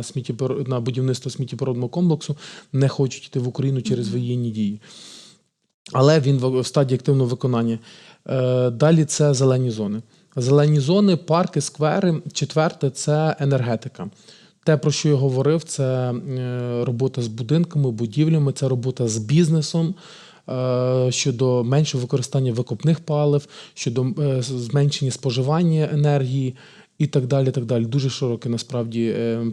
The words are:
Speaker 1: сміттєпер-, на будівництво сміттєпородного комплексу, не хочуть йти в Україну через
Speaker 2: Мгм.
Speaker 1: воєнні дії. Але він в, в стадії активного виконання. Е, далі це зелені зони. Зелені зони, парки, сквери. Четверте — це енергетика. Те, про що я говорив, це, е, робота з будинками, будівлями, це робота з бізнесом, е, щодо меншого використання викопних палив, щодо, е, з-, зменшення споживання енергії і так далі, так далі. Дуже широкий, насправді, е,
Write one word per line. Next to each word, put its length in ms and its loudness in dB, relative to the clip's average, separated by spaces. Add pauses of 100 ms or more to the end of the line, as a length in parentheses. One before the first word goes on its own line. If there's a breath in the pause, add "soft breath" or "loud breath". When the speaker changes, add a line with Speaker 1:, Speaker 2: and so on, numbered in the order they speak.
Speaker 1:
сміттєпер-, 640 -4
на 120 -2
будівництво 500 -2
сміттєпородного 580 -4
комплексу, 480 0 (360 loud breath)
не 160 4
хочуть 380 -2
йти 140 -4
в 80 -2
Україну 340 -2
через 260 -2
Speaker 2:
Мгм. 100 -2
Speaker 1:
воєнні 320 -2
дії. 300 -2 (1120 loud breath)
Але 280 6
він 180 2
в, 220 0
в 60 -2
стадії 300 2
активного 340 2
виконання. 480 0 (500 loud breath)
Е, 420 2
далі 340 4
це 300 2
зелені 360 2
зони. 320 -4 (340 soft breath)
Зелені 440 4
зони, 360 4
парки, 440 0
сквери. 640 0 (100)
Четверте — 640 -2
це 460 0
енергетика. 680 -2 (540 loud breath)
Те, 120 4
про 140 0
що 180 0
я 60 4
говорив, 500 2
це, 200 -4 (280)
е, 720 -4
робота 380 -2
з 60 -4
будинками, 640 0
будівлями, 600 0
це 160 -2
робота 400 -2
з 100 -2
бізнесом, 760 2 (560 loud breath)
е, 640 0
щодо 520 0
меншого 380 0
використання 500 -2
викопних 480 -2
палив, 480 0 (260 loud breath)
щодо, 320 -2 (120)
е, 240 0
з-, 40 -6
зменшення 640 0
споживання 800 0
енергії 640 0 (440 loud breath)
і 80 2
так 200 0
далі, 240 2
так 140 -4
далі. 200 0
Дуже 260 0
широкий, 420 -4
насправді, 520 -4 (140)
е, 340 -2